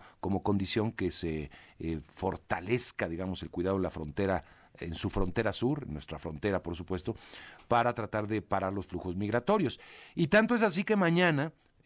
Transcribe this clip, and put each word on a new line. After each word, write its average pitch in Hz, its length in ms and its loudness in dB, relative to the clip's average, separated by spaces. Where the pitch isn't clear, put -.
como 95 240 0
condición 104 480 2
que 92 180 -2
se, 78 400 -2
eh, 80 200 -4
fortalezca, 92 1080 -2
digamos, 90 320 -4
el 80 80 -10
cuidado 92 280 0
de 92 60 0
la 85 60 0
frontera, 82 540 -2
en 85 160 -6
su 101 160 0
frontera 101 420 0
sur, 131 320 0
en 71 100 -8
nuestra 76 260 -8
frontera, 85 420 -2
por 85 140 -6
supuesto, 87 400 -4
para 117 260 4
tratar 107 340 -2
de 107 160 -2
parar 95 280 0
los 98 140 -4
flujos 90 300 -6
migratorios. 120 640 0
Y 170 140 2
tanto 220 260 4
es 226 80 4
así 196 220 2
que 214 120 2
mañana 165 580 4